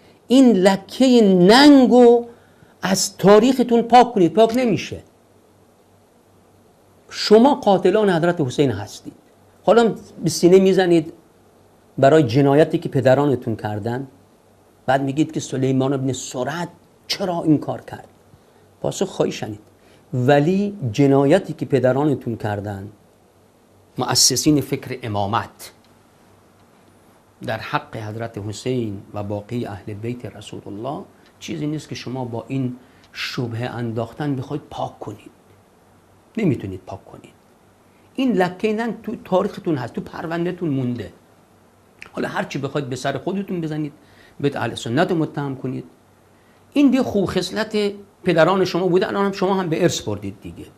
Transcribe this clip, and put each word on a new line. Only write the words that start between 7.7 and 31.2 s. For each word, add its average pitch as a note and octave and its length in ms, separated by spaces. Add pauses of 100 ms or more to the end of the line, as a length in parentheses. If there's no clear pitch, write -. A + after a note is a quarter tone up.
حضرت E3+ 300
حسین C3+ 300
هستید. - 420 (520)
حالا A3 300 (300)
به E3 60
سینه F3+ 280
میزنید F3+ 540 (840)
برای C#3 240
جنایتی C#3+ 560
که C3+ 100
پدرانتون C3 680
کردن، A2 500 (800)
بعد C#3 160
میگید C#3 300
که D3 80
سلیمان C3+ 520
ابن C3+ 200
سرد C#3+ 560 (380)
چرا F3+ 360
این D3+ 160
کار A#2+ 220
کرد؟ - 280 (720)
پاسخ C#3+ 260
خواهی - 260
شنید. G#2+ 280 (540)
ولی D#3 640 (140)
جنایتی C#3+ 600
که C#3+ 140
پدرانتون B2+ 720
کردن، G2+ 520 (1120)
مؤسسین C3 600
فکر - 420
امامت G#2 720 (1700)
در A2 120
حق - 380
حضرت A2 420
حسین G#2+ 600 (140)
و G#2 80
باقی G#2 440
اهل G2+ 280
بیت A2+ 420
رسول G#2 300
الله، B2 380 (360)